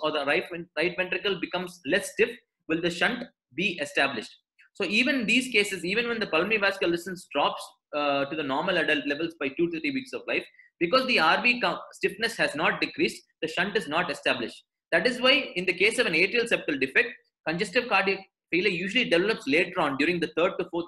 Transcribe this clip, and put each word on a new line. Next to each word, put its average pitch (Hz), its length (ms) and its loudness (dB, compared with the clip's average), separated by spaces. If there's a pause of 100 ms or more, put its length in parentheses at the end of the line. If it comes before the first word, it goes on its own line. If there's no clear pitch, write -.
or 156 100 0
the 147 140 -2
right 165 260 2
ven-, 170 240 -10
right 175 220 0
ventricle 185 420 -2
becomes 180 460 -6
less 190 280 0
stiff 233 180 2 (360)
will 165 140 -2
the 175 80 0
shunt 202 360 -2 (280)
be 180 280 -2
established. 135 500 -2 (420)
So 202 120 -4
even 240 420 2
these 240 220 2
cases, 202 360 0
even 226 220 0
when 233 120 -2
the 202 60 -2
pulmonary 180 320 2
vascular 196 320 2
resistance 175 420 -4
drops, 170 320 0 (320)
uh, 143 300 0
to 151 100 -8
the 156 60 -4
normal 160 380 0
adult 151 260 2
levels 151 340 -2
by 139 100 -2
two 170 200 0
to 165 100 -6
three 147 120 -2
weeks 131 220 -6
of 110 140 -8
life, 147 160 -2 (360)
because 220 260 2
the 214 140 2
R 170 240 4
V 240 180 2
co-, 175 160 0 (140)
stiffness - 460 -4
has 147 180 0
not 175 260 0
decreased, 165 400 -2 (220)
the - 40 -4
shunt 190 300 -2
is 170 100 -2
not 165 220 0
established. 123 560 -4 (260)
That 180 140 4
is 240 160 0
why 262 340 4
in 180 100 -4
the 180 80 0
case 214 260 2
of 226 80 2
an 180 60 0
atrial 202 380 2
septal 160 300 0
defect, 220 280 2 (380)
congestive 208 400 -2
cardiac 196 340 2 (300)
failure 185 180 2
usually 190 400 0
develops 180 380 2
later 180 320 2
on 139 180 0
during 165 220 2
the 151 160 -2
third 180 240 2
to 180 100 -4
fourth 170 180 -4